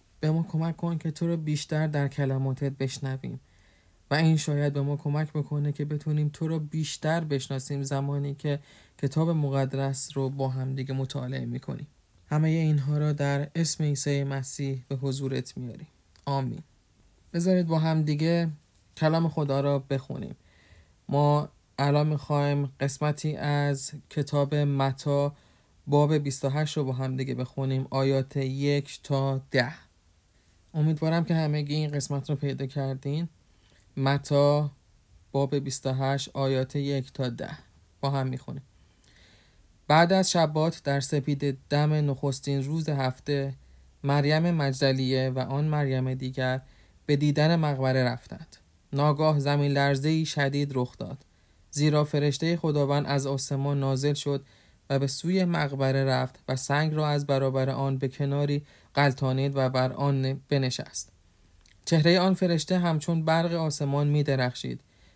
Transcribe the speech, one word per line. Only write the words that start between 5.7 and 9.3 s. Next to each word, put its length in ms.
که 140
بتونیم 480
تو 140
را 120
بیشتر 600
بشناسیم 640
زمانی 520
که 240
کتاب 280
مقدس 840